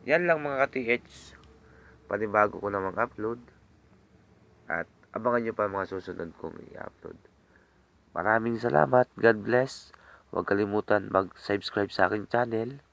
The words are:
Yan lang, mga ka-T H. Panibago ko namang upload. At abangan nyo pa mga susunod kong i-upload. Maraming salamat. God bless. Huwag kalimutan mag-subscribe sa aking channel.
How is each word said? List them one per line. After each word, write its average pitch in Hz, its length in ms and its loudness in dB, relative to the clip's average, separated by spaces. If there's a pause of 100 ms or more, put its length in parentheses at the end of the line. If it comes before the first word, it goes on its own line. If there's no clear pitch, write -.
Yan 165 160 2
lang, 165 160 2
mga 139 280 0
ka-T - 60 -18 (140)
H. - 480 -4 (720)
Panibago 104 520 0
ko 101 120 -4
namang 95 240 -4
upload. 117 440 -4 (1300)
At 82 200 -4 (240)
abangan 120 320 0
nyo 113 80 -4
pa 104 160 -2
mga 95 240 -4
susunod 90 480 -10
kong 80 160 -10 (160)
i-upload. - 440 -16 (1000)
Maraming 113 400 2
salamat. 127 520 4 (120)
God 107 240 4
bless. 123 480 -2 (400)
Huwag 90 160 -4
kalimutan 101 640 0
mag-subscribe 98 800 -2
sa 95 160 4
aking 104 200 -4
channel. 120 520 -2 (120)